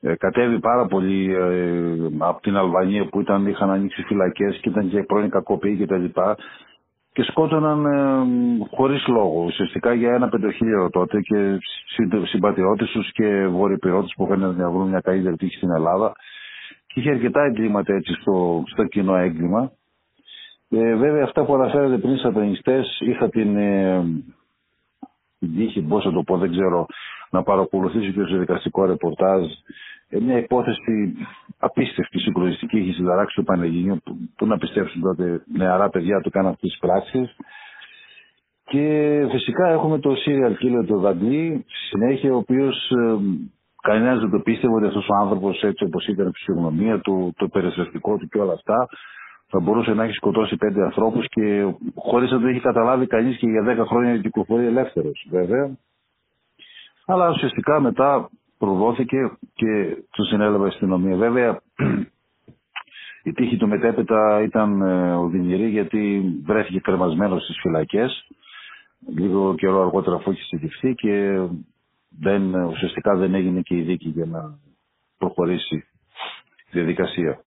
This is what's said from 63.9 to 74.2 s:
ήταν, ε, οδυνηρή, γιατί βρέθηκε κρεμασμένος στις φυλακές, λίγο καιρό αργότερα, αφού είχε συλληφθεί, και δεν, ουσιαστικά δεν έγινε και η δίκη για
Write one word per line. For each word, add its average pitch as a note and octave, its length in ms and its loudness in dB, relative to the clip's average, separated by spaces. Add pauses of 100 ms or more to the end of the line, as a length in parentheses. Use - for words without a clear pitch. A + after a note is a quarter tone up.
ήταν, G#2+ 400 2
ε, F2+ 320 2
οδυνηρή, F2+ 540 0
γιατί G#2 540 0 (220)
βρέθηκε G#2 360 0
κρεμασμένος F2+ 640 0
στις - 160 -12
φυλακές, E2 680 -2 (880)
λίγο F#2+ 380 2
καιρό F#2+ 260 2
αργότερα, F2+ 360 0
αφού D#2 140 -4
είχε F#2 120 -4
συλληφθεί, - 520 -4
και G2+ 460 0 (680)
δεν, G2 460 0
ουσιαστικά F2+ 600 -2
δεν F#2 180 0
έγινε F#2 260 0
και F2 160 -2
η E2+ 60 0
δίκη E2 260 -4
για E2 180 -4